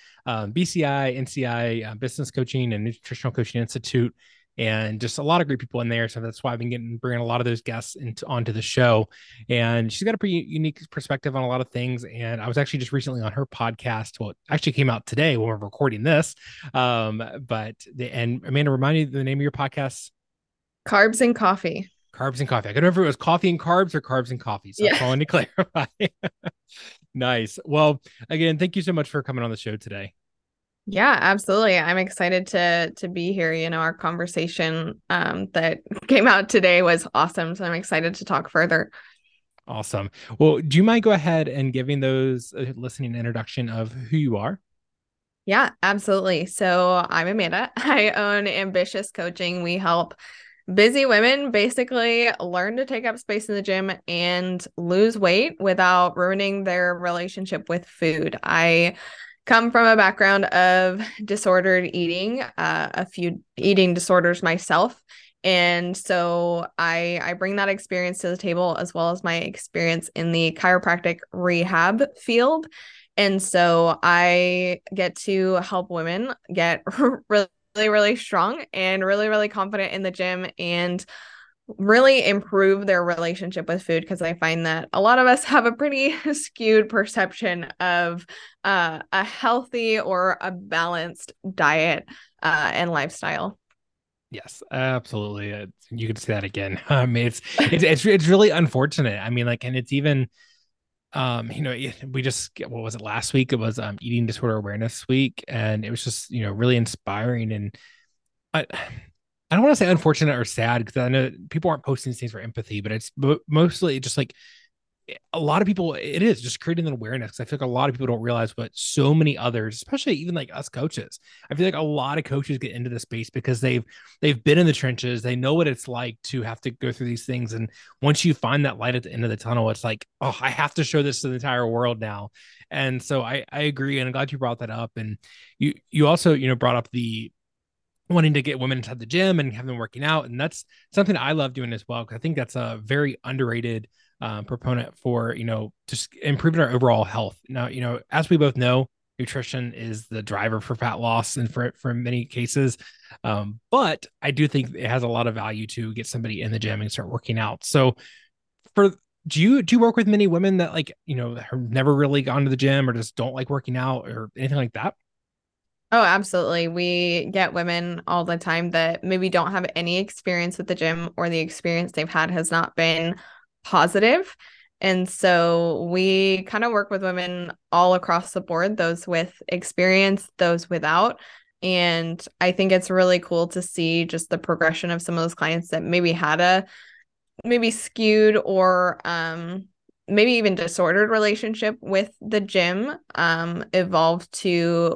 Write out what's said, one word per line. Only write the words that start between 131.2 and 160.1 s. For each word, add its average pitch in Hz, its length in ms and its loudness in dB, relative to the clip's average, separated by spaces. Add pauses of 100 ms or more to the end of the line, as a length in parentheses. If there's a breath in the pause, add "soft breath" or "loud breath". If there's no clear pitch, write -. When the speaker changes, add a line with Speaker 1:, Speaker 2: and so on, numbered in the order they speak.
Speaker 1:
to 143 60 -6
the 127 80 -4
entire 123 320 -2
world 117 320 -2
now." 104 320 -10 (400 soft breath)
And 131 320 -4
so 135 180 -2
I, 123 300 -6
I 147 120 -4
agree. 139 360 -2
And 127 80 -2
I'm 127 60 -6
glad 135 180 -4
you 139 80 -8
brought 120 200 -4
that 113 120 -10
up. 117 240 -10
And 110 240 -8 (400 soft breath)
you, 147 160 0 (160)
you 151 160 4
also, 165 260 4
you 131 140 2
know, 127 80 2
brought 123 200 2
up 117 160 -4
the 113 400 -6 (800)
wanting 160 240 4
to 143 80 2
get 131 180 -4
women 127 180 -2
inside 120 220 -10
the 117 60 -12
gym 175 340 2
and 135 140 -2
have 123 120 -10
them 127 120 -8
working 117 260 -8
out. 151 220 0
And 120 140 -10
that's 160 260 -6 (280 soft breath)
something 196 220 2
I 135 160 -2
love 139 220 -2
doing 123 200 -6
as 107 140 -10
well, 117 180 -8
'cause 110 120 -16
I - 20 -12
think 160 160 -4
that's 127 220 -6
a 113 260 -6
very 139 400 0
underrated, 117 640 -4 (340)
uh, 110 220 -6
proponent 123 560 -4
for, 117 340 -2
you 117 120 -8
know, 110 260 -6 (160)
just - 340 -10
improving 160 380 2
our 139 100 4
overall 120 360 4
health. 107 420 -6
Now, 123 200 -6
you 123 140 -10
know, 120 200 -6 (100)
as 151 180 0
we 170 80 8
both 139 200 4
know, 127 300 4 (300)
nutrition 123 560 -8
is 113 360 -10
the 110 120 -8
driver 107 380 -2
for 120 160 -6
fat 113 240 -4
loss 113 380 0
and 117 140 -2
for, 123 260 -4
for 123 160 -4
many 120 320 -4
cases. 127 520 -2 (460 loud breath)
Um, 104 380 -4 (100)
but 208 340 2 (160)
I 143 100 0
do 143 180 2
think 131 260 -2
it - 120 -6
has 123 160 0
a 120 40 -2
lot 117 200 -2
of 110 80 -4
value 107 320 -6
to 110 260 -8
get 113 120 -8
somebody 110 360 -6
in 110 100 -4
the 110 80 -2
gym 107 220 -4
and 107 100 -6
start - 180 -8
working 120 300 -6
out. 110 240 -4
So 131 320 4 (800 loud breath)
for, 196 180 6 (320)
do 156 160 0
you, 247 220 6
do 240 120 4
you 240 40 6
work 226 160 6
with 233 120 4
many 208 200 4